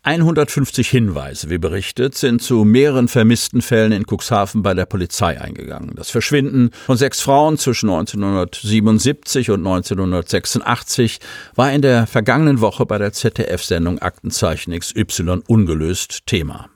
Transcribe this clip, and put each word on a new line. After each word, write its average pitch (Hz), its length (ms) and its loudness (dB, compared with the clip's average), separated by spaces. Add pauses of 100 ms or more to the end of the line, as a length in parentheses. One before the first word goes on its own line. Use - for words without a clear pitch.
Einhundertfünfzig 151 880 0
Hinweise, 78 600 -2
wie 87 80 -2
berichtet, 95 560 -4
sind 117 260 0
zu 113 240 2
mehreren 127 440 4
vermissten 117 520 2
Fällen 110 320 2
in 104 160 -2
Cuxhaven 104 540 -2
bei 98 100 0
der 90 140 -2
Polizei 87 520 -4
eingegangen. - 580 -12
Das - 120 -14
Verschwinden 131 640 2 (160)
von 131 100 2
sechs 127 240 0
Frauen 147 380 2
zwischen 117 300 -2
neunzehnhundertsiebenundsiebzig 104 1600 0
und 98 120 0
neunzehnhundertsechsundachtzig 95 1600 -2 (380)
war 135 160 2
in 143 100 2
der 120 240 4
vergangenen 131 540 2
Woche 107 260 0
bei 107 100 -2
der 101 160 -2
Z-D-F-Sendung 87 880 -2
Aktenzeichen - 760 -4
X 85 220 -8
Y 90 520 -2
ungelöst 85 800 0
Thema. - 500 -4